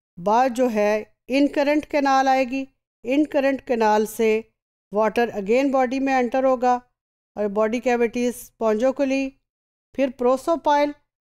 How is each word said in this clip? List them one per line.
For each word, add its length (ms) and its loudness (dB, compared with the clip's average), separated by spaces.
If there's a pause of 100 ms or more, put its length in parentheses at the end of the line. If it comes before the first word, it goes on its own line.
(200)
बाद 340 2
जो 140 0
है 480 -2 (140)
इनकरेंट 560 0
कैनाल 420 0
आएगी। 400 0 (380)
इनकरेंट 560 0
कैनाल 440 0
से 460 -2 (420)
वाटर 380 0
again 400 0
बॉडी 280 0
में 140 -2
एंटर 320 0
होगा 360 0 (560)
और 100 -2
बॉडी 320 -2
कैविटी 520 0
स्पॉन्जोक्यूली, 1040 -2 (600)
फिर 140 0
प्रोसोपाइल। 840 0 (380)